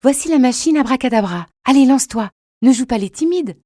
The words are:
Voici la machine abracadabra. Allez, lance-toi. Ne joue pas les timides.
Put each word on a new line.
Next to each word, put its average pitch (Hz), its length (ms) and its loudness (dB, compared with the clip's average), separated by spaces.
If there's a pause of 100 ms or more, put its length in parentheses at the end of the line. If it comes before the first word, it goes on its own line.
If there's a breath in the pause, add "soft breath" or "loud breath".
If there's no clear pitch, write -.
Voici 277 280 -2
la 320 100 2
machine 254 380 0
abracadabra. 226 680 -2 (180)
Allez, 269 200 4
lance-toi. 233 440 0 (320)
Ne 247 100 4
joue 254 140 2
pas 240 120 -4
les 196 120 -4
timides. 320 560 -4